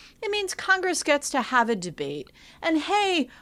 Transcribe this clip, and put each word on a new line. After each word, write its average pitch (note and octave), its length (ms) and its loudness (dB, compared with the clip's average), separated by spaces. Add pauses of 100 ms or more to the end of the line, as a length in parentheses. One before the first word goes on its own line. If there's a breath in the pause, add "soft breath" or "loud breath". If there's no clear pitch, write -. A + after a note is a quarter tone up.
(220 loud breath)
It A4 80 -4
means G4+ 240 -2
Congress F#4 480 0
gets C#4+ 280 0
to C4 120 0
have A#3 260 2
a A#3 80 0
debate. D3 560 -8 (300 loud breath)
And D#4+ 160 2
hey, F4+ 500 2 (120 loud breath)